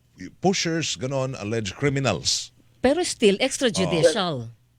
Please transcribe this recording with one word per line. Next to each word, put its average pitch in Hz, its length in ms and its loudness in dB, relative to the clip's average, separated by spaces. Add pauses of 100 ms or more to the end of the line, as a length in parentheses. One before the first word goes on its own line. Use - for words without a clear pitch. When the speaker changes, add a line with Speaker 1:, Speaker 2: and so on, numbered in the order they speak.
(380)
Speaker 1:
pushers, 165 640 -2
ganon, 131 400 -4
alleged 104 400 -4
criminals. 135 720 -2 (320)
Speaker 2:
Pero 294 160 4
still, 202 400 2
extrajudicial. 180 1040 2
Speaker 1:
Oh. 113 80 -16 (260)